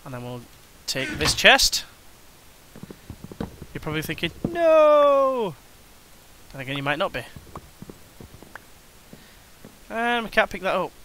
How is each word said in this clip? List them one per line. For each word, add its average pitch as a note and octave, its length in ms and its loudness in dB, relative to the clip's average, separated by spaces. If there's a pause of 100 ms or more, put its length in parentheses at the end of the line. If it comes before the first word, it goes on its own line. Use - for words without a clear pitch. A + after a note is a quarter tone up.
And C#3 100 -14
then B2 100 -10
we'll B2 180 -10 (460)
take C3+ 300 -4
this D3+ 160 0
chest. - 520 4 (1900)
You're D3 80 -10
probably D#3 200 -6
thinking, D#3+ 300 -6 (160)
"No!" C#4+ 1080 4 (960)
Then C3+ 100 -14
again, C3+ 160 -8
you C#3 60 -6
might C#3+ 160 -2
not F3+ 120 -2
be. B2+ 120 -8 (2750)
And A#3 360 -2
we G3 60 -10
can't G#3 180 2
pick F3+ 120 -10
that F3+ 140 -2
up. F3 160 -4 (140)